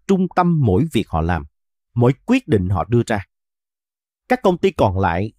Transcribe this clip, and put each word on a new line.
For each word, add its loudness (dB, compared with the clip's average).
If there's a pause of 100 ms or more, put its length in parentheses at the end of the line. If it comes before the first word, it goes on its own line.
trung 2 (100)
tâm 2
mỗi 2
việc -2
họ -2
làm, -2 (500)
mỗi 2 (140)
quyết 0
định 0
họ -2
đưa 0
ra. -4 (1040)
Các 0
công 2
ty 0
còn 0
lại -2